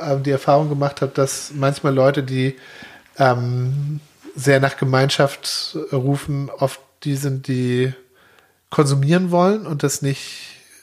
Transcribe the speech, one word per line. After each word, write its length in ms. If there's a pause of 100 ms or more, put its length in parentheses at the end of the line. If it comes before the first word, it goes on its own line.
ähm, 220
die 80
Erfahrung 380
gemacht 320
hat, 160
dass 380
manchmal 380
Leute, 300
die, 340 (600)
ähm, 840 (340)
sehr 280
nach 160
Gemeinschaft 1000 (140)
rufen, 580
oft 300 (240)
die 140
sind, 320
die 420 (800)
konsumieren 600
wollen 380
und 160
das 180
nicht, 460 (360)